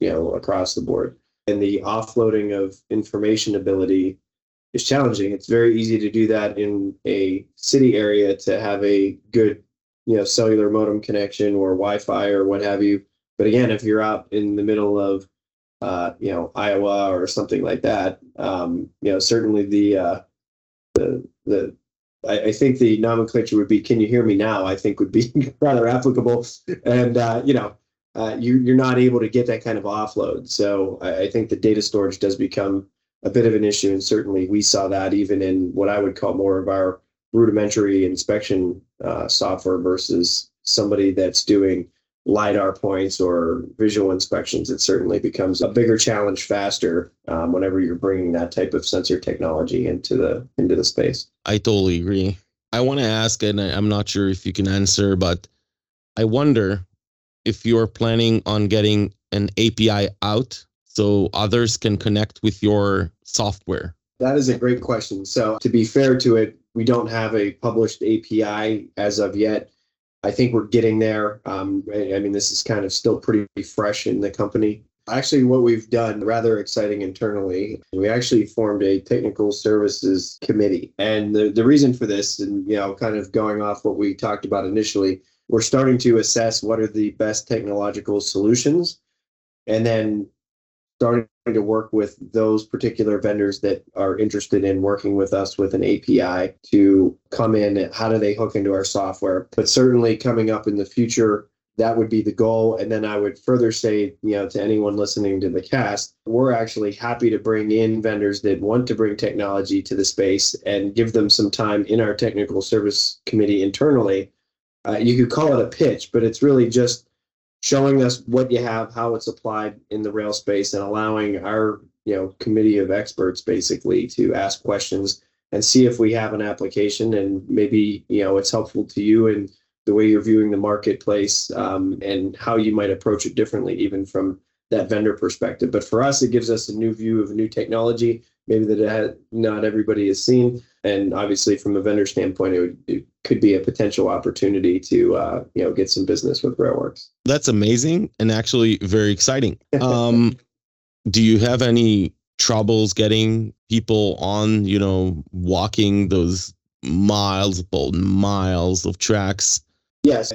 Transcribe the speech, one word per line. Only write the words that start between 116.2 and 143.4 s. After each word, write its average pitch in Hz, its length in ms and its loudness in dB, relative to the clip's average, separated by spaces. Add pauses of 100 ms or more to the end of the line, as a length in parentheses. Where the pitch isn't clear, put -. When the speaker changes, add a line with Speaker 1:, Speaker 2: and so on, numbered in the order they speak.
Speaker 1:
it's - 180 0
really 131 260 6
just 120 360 0 (600)
showing 139 400 2
us 123 240 -2
what 123 240 0
you 120 100 2
have, 113 320 -6
how 117 220 -2
it's 113 120 -8
applied 107 520 -8 (100)
in 107 120 -6
the 104 100 -6
rail 104 200 -4
space, 101 420 -2
and 98 100 -4
allowing 107 600 -2
our, 107 380 -2 (240)
you 104 100 -2
know, 95 120 -4 (120)
committee 107 380 2
of 95 140 0
experts 92 500 -4
basically - 640 -2
to - 260 0
ask 98 300 -4
questions 98 600 -4 (280)
and 104 140 -2
see 127 200 6
if 117 140 2
we 110 140 4
have 110 200 -2
an 107 80 -4
application, 104 760 -2
and 98 340 -2
maybe, 104 580 2
you 101 160 0
know, 98 140 2
it's 98 140 -2
helpful 107 340 -4
to - 160 -8
you 110 260 6
and 104 240 -2 (360)
the 104 60 4
way 110 120 4
you're 107 160 4
viewing 107 300 4
the 101 60 0
marketplace, 104 920 -2
um, 95 520 -4
and 95 340 -4
how 117 200 -2
you 107 180 2
might 101 160 0
approach 98 340 -2
it 101 100 -10
differently, 98 400 -2
even 98 300 -4
from 95 340 -4 (300)
that 101 200 0
vendor 107 240 0
perspective. - 580 -4
But 101 120 -2
for 117 200 0
us, 139 180 0
it 120 100 2
gives 113 180 0
us 110 200 -2
a 107 80 -8
new 110 160 -2
view 110 280 -2
of 101 100 -4
a - 20 -10
new 110 140 -2
technology, 117 760 -2 (240)
maybe 110 180 2
that 107 140 2
it 107 100 2
had, 107 280 -2 (140)
not 110 320 -2
everybody 107 440 0
has 95 160 0
seen. 123 380 2 (220)
And 98 300 0
obviously, 101 440 0
from 101 180 -2
a 95 60 0
vendor 104 240 2
standpoint, 95 480 -2
it 90 60 2
would, 87 180 -2 (100)
it - 180 -4 (180)
could 101 180 0